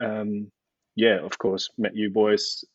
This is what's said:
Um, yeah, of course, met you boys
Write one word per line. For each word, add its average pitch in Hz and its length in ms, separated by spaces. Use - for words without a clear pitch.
Um, 107 480
yeah, 107 280
of - 140
course, 95 400
met 107 180
you 107 140
boys 107 540